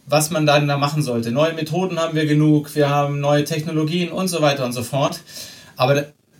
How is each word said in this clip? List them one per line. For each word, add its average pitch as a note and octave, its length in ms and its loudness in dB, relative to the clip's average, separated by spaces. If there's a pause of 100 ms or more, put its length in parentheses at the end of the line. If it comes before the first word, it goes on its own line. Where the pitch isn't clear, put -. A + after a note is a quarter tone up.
was D3+ 240 0
man D#3 160 0
dann D3 220 4
da C#3 100 0
machen D3 240 0
sollte. A#2 300 -2
Neue D#3 220 0
Methoden E3 440 -4
haben D#3+ 180 -2
wir D#3 120 0
genug, D3+ 480 4
wir C#3+ 140 2
haben C#3+ 320 0
neue D3 220 2
Technologien D#3+ 680 -2
und F#3 160 -4
so E3+ 140 -2
weiter C#3 240 0
und A#2+ 80 -4
so A#2+ 100 -6
fort. - 380 -2 (560)
Aber C#3+ 280 2 (340)